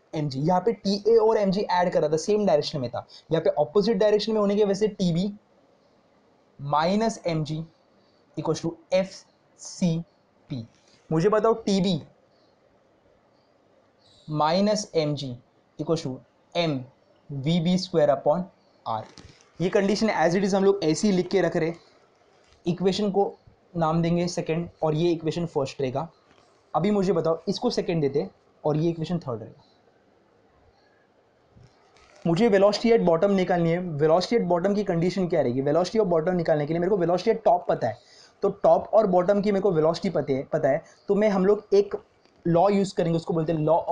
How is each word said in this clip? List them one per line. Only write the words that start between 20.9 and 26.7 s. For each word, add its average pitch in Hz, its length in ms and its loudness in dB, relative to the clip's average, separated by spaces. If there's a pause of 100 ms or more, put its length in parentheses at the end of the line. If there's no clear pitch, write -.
ही 202 60 2
लिख 180 140 0
के 190 120 0
रख 170 160 0
रहे 160 120 -2
हैं। - 220 -12 (760)
इक्वेशन 190 440 -2
को 196 220 0 (440)
नाम 165 260 0
देंगे 170 260 0
second 170 400 -4 (140)
और 156 120 0
ये 170 180 0
equation 160 340 -4
first 139 340 -4
रहेगा। 135 280 -4 (680)